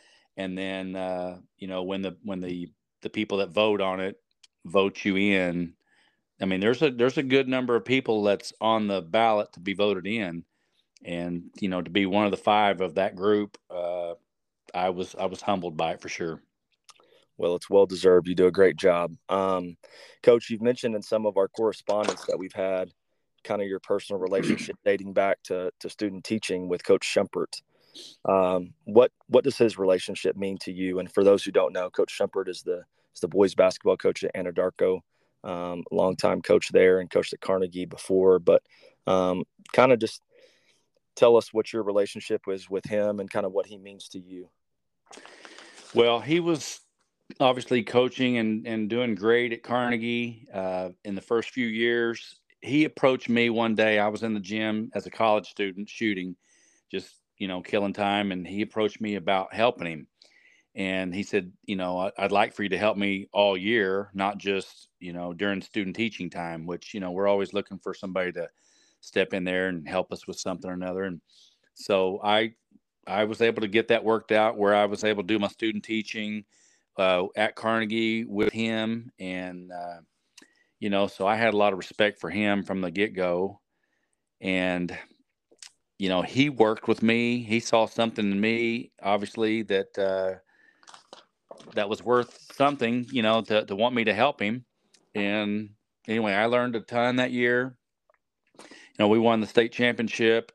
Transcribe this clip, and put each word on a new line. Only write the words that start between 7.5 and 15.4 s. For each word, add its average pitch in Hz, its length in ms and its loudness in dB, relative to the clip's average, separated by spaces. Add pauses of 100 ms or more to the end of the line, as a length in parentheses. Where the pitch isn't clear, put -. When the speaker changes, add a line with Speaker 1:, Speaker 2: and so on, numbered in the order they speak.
Speaker 1:
of 110 80 -2
people 120 400 0
that's 101 360 0
on 110 280 2
the 98 140 0
ballot 107 500 2
to - 80 -20
be 95 140 -4
voted 98 340 0
in. 92 360 -6 (600)
And, 87 400 -6 (160)
you 104 80 -2
know, 90 120 -2
to 85 100 -8
be 98 160 2
one 101 180 2
of 101 80 0
the 92 60 -2
five 104 420 2
of 87 160 -4
that 98 180 0
group, 104 420 0 (140)
uh, 87 440 -6 (600)
I 92 160 0
was, 90 260 -6
I 95 100 -4
was 90 140 -8